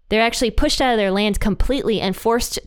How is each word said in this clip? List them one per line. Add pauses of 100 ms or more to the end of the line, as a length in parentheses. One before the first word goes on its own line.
They're
actually
pushed
out
of
their
land
completely
and
forced